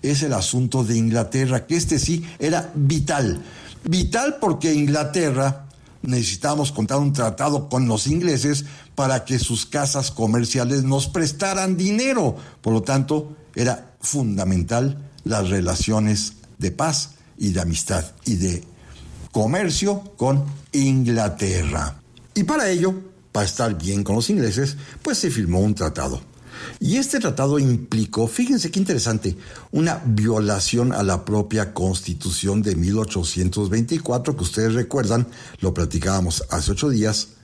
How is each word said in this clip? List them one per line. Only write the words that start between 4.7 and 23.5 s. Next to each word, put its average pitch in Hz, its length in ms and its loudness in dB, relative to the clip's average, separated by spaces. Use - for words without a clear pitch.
Inglaterra 143 920 0
necesitábamos 127 680 0
contar 131 280 -2
un 143 140 2
tratado 139 560 0
con 127 200 2
los 110 180 0
ingleses 147 580 2
para 131 300 0
que 131 160 0
sus - 260 -2
casas 143 460 -2
comerciales 120 720 2
nos 139 240 2
prestaran 190 680 0
dinero. 208 600 2
Por 113 120 0
lo 110 100 2
tanto, 147 540 0
era - 440 -2
fundamental 113 1080 0
las 101 260 0
relaciones 104 840 0
de - 120 -2
paz 156 400 -2
y 101 140 0
de 90 100 0
amistad 82 440 -2
y 104 120 0
de 87 340 -2
comercio 185 880 0
con 139 260 2
Inglaterra. 101 1300 2
Y 202 100 2
para 262 240 2
ello, 185 240 2
para 101 160 0
estar 107 320 -2